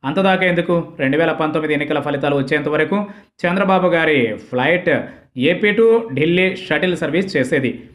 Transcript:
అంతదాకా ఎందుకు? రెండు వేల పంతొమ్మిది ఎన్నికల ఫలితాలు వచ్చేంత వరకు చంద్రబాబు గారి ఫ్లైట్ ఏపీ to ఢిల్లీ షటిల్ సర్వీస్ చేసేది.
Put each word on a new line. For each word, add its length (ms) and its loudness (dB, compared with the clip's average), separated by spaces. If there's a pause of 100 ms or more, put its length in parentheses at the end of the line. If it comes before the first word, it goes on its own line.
అంతదాకా 420 2
ఎందుకు? 380 0 (160)
రెండు 180 0
వేల 140 2
పంతొమ్మిది 420 -2
ఎన్నికల 260 -2
ఫలితాలు 360 -2
వచ్చేంత 320 -2
వరకు 380 -2 (400)
చంద్రబాబు 420 2
గారి 480 2 (120)
ఫ్లైట్ 400 0 (500)
ఏపీ 320 2
to 420 4
ఢిల్లీ 440 0
షటిల్ 400 -2
సర్వీస్ 400 -2
చేసేది. 480 -2 (100)